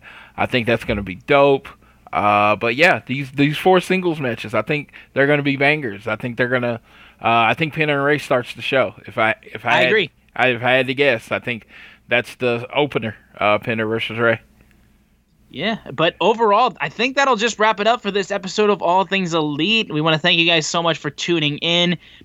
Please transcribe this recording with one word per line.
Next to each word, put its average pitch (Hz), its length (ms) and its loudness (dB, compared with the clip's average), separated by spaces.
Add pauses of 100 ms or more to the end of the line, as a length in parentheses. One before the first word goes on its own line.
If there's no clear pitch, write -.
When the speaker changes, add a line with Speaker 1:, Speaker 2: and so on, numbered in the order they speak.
(360)
Speaker 1:
I - 100 0
think 120 200 0
that's 117 180 0
gonna 104 180 -4
be 95 140 -8
dope. 139 520 2 (440)
Uh, 104 440 2
but 117 200 -4
yeah, 151 300 4
these, 131 260 -6
these 143 240 2
four 185 240 4
singles 175 400 -2
matches, 117 320 -6
I 110 100 0
think 147 300 -6 (220)
they're 135 120 4
gonna 143 160 2
be 139 140 0
bangers. 135 500 -2
I 110 100 -2
think 120 200 -8
they're 127 120 0
gonna 120 320 -2 (420)
uh, 113 280 4
I 120 40 2
think 160 200 -4
Penta 151 200 0
and 139 100 -2
Rey 147 140 2
starts 127 360 -2
the 117 80 -16
show. 123 320 0 (120)
If 113 120 -8
I, 110 240 2
if - 240 -12
I 117 40 0
Speaker 2:
I 120 60 4
Speaker 1:
had, 123 120 2
Speaker 2:
agree. 202 220 0 (240)
Speaker 1:
I, 123 140 4
if 117 140 -2
I 123 80 0
had 131 160 2
to 131 80 -4
guess, 127 360 0
I 101 80 -2
think 117 280 -8 (420)
that's 120 280 -2
the 120 380 -2
opener, 120 400 -2 (240)
uh, 104 200 2
Penta 113 280 -2
versus 110 320 -4
Rey. 117 220 2 (1080)
Speaker 2:
Yeah, 180 280 -6 (140)
but 156 280 0
overall, 220 600 2
I - 80 -4
think 247 280 -4
that'll 277 200 2
just 220 220 -4
wrap 214 220 2
it 202 60 0
up 233 140 2
for 202 100 -6
this 190 200 -4
episode 196 400 -2
of 196 100 0
All 185 240 2
Things 180 300 -2
Elite. 165 580 0
We 151 80 -2
wanna 156 180 2
thank 175 200 2
you 165 80 2
guys 165 200 2
so 170 160 -2
much 165 140 0
for 147 140 -6
tuning 151 480 -2
in. 175 400 0 (260)